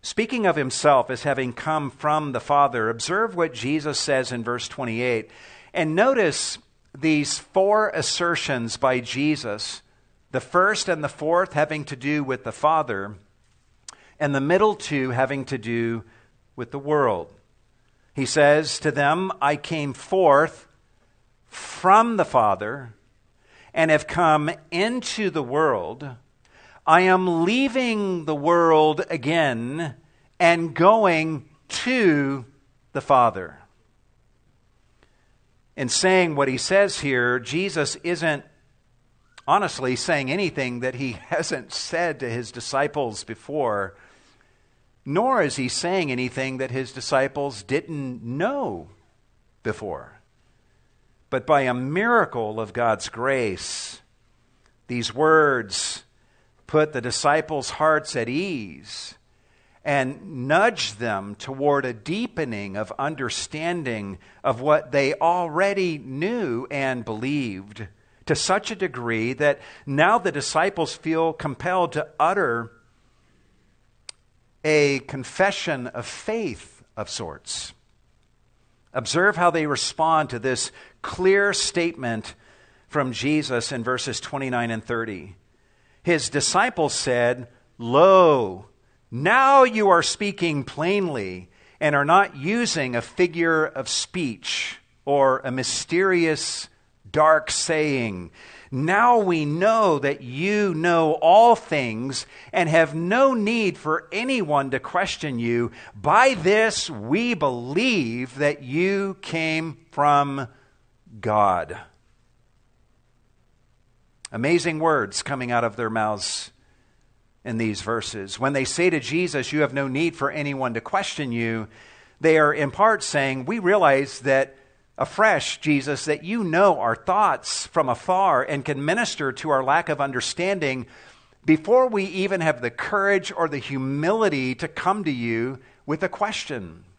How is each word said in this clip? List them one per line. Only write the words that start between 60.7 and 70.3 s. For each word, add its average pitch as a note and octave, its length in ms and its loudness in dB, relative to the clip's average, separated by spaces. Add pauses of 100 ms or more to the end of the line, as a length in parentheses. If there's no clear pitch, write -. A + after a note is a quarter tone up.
them G#2 360 -4
toward C3+ 500 0
a B2 100 -4
deepening A2+ 840 -6
of G#2+ 220 -6
understanding C3+ 1200 -6 (260)
of B2 160 0
what D3+ 320 2
they C#3 220 2
already F3 840 0
knew C#3 720 -4
and C3 340 -4
believed, A2 840 -6 (380)
to D#3 100 2
such - 340 -2
a A3 60 -6
degree A#2+ 560 -2
that C#3+ 260 2 (260)
now E3 340 4
the G3 120 0